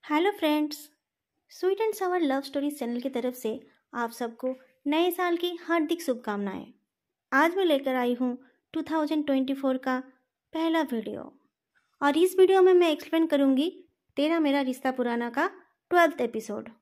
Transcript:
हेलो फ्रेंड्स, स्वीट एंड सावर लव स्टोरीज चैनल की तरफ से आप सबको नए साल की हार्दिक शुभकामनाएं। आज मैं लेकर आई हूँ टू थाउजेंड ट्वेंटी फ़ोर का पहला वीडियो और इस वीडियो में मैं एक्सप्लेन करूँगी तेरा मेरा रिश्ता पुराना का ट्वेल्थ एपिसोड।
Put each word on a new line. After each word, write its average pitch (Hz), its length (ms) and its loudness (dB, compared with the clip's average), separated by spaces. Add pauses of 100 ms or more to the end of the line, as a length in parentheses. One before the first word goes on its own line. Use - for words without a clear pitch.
(100)
हेलो 330 200 2
फ्रेंड्स, 302 600 -2 (600)
स्वीट 381 300 -2
एंड 440 140 0
सावर 359 260 -2
लव 269 200 0
स्टोरीज 285 380 -6
चैनल 240 220 -4
की 262 100 -6
तरफ 254 240 -4
से 233 320 -8 (280)
आप 233 160 -4
सबको 247 460 -6 (300)
नए 330 240 2
साल 349 260 -2
की 349 260 -6
हार्दिक 330 400 -2
शुभकामनाएं। 208 720 -6 (600)
आज 330 240 4
मैं 392 80 0
लेकर 277 300 0
आई 247 200 0
हूँ 247 240 -4 (340)
टू 320 100 -4
थाउजेंड 311 440 -2
ट्वेंटी 269 280 0
फ़ोर 269 220 0
का 262 260 -4 (500)
पहला 320 300 0
वीडियो 220 580 -8 (640)
और 285 160 2
इस 370 200 2
वीडियो 370 240 8
में 370 120 8
मैं 349 160 6
एक्सप्लेन 320 360 0
करूँगी 277 580 2 (320)
तेरा 320 240 0
मेरा 285 200 2
रिश्ता 254 300 -2
पुराना 240 400 -4
का 302 200 -2 (400)
ट्वेल्थ 339 300 4
एपिसोड। 220 480 -6 (140)